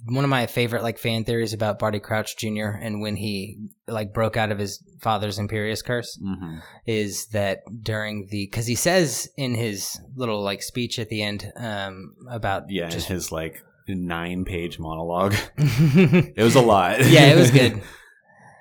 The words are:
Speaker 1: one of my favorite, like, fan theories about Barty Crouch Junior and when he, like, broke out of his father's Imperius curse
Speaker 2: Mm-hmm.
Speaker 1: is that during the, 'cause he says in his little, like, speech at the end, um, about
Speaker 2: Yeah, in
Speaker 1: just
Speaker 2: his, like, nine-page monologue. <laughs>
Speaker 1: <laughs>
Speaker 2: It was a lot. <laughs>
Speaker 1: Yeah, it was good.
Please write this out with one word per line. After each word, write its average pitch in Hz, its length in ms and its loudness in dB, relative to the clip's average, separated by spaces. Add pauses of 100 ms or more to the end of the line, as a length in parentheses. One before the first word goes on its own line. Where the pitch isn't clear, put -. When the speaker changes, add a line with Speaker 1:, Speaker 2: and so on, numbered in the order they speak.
Speaker 1:
one 127 180 0
of 139 60 2
my 127 160 2
favorite, 117 380 -2
like, 113 140 -4
fan 113 280 -4
theories 117 260 -2
about 107 260 -2
Barty 107 220 -2
Crouch 107 380 -6
Junior 107 320 -4 (120)
and 104 200 -6
when 104 160 -4
he, 101 400 -6 (280)
like, 107 280 -6
broke 113 240 0
out 110 140 0
of 101 80 -6
his 101 220 -6 (200)
father's 104 380 -2
Imperius 107 440 -4
curse 120 400 -6
Speaker 2:
Mm-hmm. 95 360 -8 (260)
Speaker 1:
is 107 480 -4
that 101 260 -2 (220)
during 107 480 -6
the, 101 180 -4
'cause 113 200 -4
he 120 80 0
says 170 600 0
in 127 200 -4
his 107 440 -6 (160)
little, 113 260 -2
like, 98 220 -4
speech - 360 -6
at 110 100 -6
the 107 120 -4
end, 104 360 -6
um, 98 560 -10 (160)
about 107 400 -6
Speaker 2:
Yeah, 90 160 -4
in 82 60 -6
Speaker 1:
just 87 180 -6
Speaker 2:
his, 90 200 -6
like, 80 320 -8 (280)
nine-page 87 920 -6
monologue. 85 640 -2
<laughs> - 80 -16
Speaker 1:
<laughs> - 60 -20
Speaker 2:
It 143 880 4
was 117 120 6
a 131 60 8
lot. 98 380 6
<laughs> 123 100 8
Speaker 1:
Yeah, 143 240 10
it - 20 8
was 170 160 8
good. 120 300 4 (800)